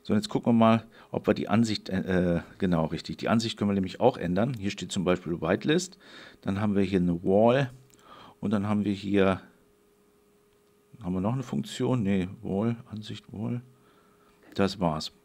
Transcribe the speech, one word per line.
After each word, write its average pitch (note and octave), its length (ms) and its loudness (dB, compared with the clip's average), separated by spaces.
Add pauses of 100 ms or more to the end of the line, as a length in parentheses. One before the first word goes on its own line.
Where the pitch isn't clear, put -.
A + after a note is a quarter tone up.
So, - 120 -2
und G#2+ 40 4
jetzt G#2 120 -2
gucken B2 240 0
wir A#2 40 6
mal, A2+ 300 6 (240)
ob - 160 -2
wir G#2+ 80 4
die - 120 -6
Ansicht, A2 400 0
äh, F2+ 540 0 (160)
genau, F2 280 2
richtig. D#2+ 320 -8
Die - 120 -4
Ansicht A2+ 280 0
können G#2 120 0
wir G2+ 60 2
nämlich F#2 240 -2
auch B2+ 180 4
ändern. G2+ 380 -2
Hier G2+ 160 -6
steht - 200 -10
zum F#2+ 120 -4
Beispiel F2 360 0
Whitelist. D3+ 600 -2 (420)
Dann G2 180 -4
haben G#2 160 -2
wir G2+ 60 4
hier F#2+ 180 2
eine F2 240 0
Wall. A#2 460 4 (720)
Und G2+ 140 -2
dann G2+ 140 -2
haben G#2 180 0
wir G#2 60 0
hier, G2 480 2 (1600)
haben F2+ 100 -4
wir F#2 80 -2
noch G#2+ 120 0
eine C3+ 100 -4
Funktion? - 580 -4
Nee, F#2+ 260 0 (140)
Wall, G2+ 340 -2 (140)
Ansicht, G#2+ 420 -14
Wall. A#2+ 300 -6 (960)
Das G2 240 0
war's. D#2+ 320 -2 (140)